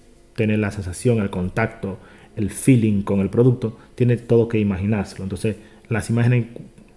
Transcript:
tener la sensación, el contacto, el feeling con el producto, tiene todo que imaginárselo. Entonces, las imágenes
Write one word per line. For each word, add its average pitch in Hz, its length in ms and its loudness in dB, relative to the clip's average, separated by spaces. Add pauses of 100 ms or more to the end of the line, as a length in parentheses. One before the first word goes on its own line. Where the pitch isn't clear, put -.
(360)
tener 107 240 0
la 101 100 -2
sensación, 98 480 -2
el 98 120 -2
contacto, 95 680 -4 (380)
el 98 140 -2
feeling 110 520 4
con 98 160 0
el 98 120 0
producto, 120 460 2 (200)
tiene 120 200 2
todo 117 300 2
que 113 140 0
imaginárselo. 101 640 -2
Entonces, 95 320 -4 (320)
las 107 200 -4
imágenes 120 380 2 (500)